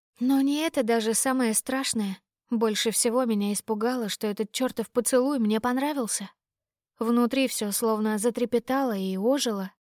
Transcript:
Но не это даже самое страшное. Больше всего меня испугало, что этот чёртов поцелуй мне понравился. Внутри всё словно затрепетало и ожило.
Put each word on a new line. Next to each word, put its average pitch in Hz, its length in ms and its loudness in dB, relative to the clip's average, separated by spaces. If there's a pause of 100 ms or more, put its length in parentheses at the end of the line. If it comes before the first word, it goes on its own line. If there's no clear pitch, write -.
(200)
Но 269 200 2
не 285 200 2
это 320 220 0
даже 226 320 2
самое 262 400 2
страшное. 220 680 -2 (280)
Больше 220 440 0
всего 247 320 2
меня 208 280 0
испугало, 220 560 -2
что - 200 -4
этот 208 240 -6
чёртов 247 380 -4
поцелуй 254 500 2
мне 214 200 2
понравился. 247 720 -2 (680)
Внутри 240 480 2
всё 208 260 -4
словно 214 460 0
затрепетало 240 800 0
и 190 200 -2
ожило. 208 540 0 (140)